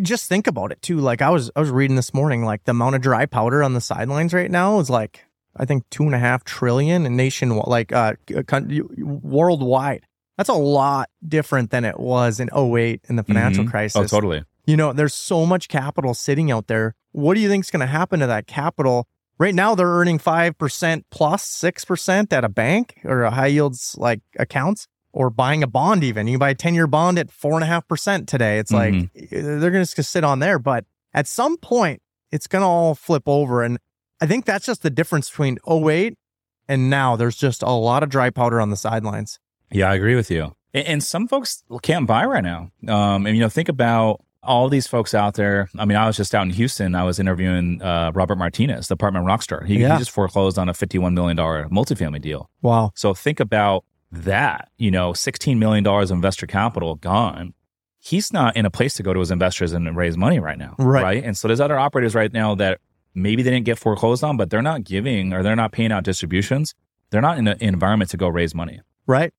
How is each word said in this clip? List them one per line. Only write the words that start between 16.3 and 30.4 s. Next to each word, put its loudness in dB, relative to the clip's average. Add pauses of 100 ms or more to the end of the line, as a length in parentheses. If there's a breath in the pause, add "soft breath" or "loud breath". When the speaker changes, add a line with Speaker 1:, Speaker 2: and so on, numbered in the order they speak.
Speaker 1:
out -2
there. -2 (160)
What 2
do 2
you 2
think's 0
gonna -2
happen -2
to 2
that -2
capital? 0 (300)
Right 2
now, 2
they're 2
earning 2
five 0
percent -4
plus 0
six -4
percent 0
at 2
a 0
bank 0
or 0
a 2
high 2
yields, 0
like, 0 (180)
accounts, -2 (240)
or 0
buying 0
a 2
bond 2
even. 0
You 0
can 0
buy 2
a -2
ten-year 2
bond 2
at -4
four -4
and 0
a -2
half -2
percent -4
today. 2
It's -4
like, 2
Speaker 2:
Mm-hmm. -4
Speaker 1:
they're 2
gonna 2
just -4
sit 0
on 2
there. 2